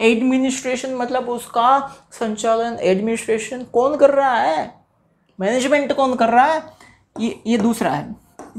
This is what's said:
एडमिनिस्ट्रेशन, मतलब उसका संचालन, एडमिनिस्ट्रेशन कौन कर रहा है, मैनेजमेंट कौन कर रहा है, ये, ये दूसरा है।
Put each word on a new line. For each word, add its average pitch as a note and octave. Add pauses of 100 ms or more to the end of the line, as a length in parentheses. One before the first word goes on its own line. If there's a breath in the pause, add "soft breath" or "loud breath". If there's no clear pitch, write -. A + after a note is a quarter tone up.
एडमिनिस्ट्रेशन, B3+
मतलब B3
उसका A#3+ (200 loud breath)
संचालन, A3+
एडमिनिस्ट्रेशन A3
कौन C4
कर C#4
रहा C#4
है, A#3+ (640)
मैनेजमेंट B3+
कौन C4+
कर A#3
रहा B3
है, D#4+ (560 soft breath)
ये, A3+
ये A3+
दूसरा G#3
है। - (340)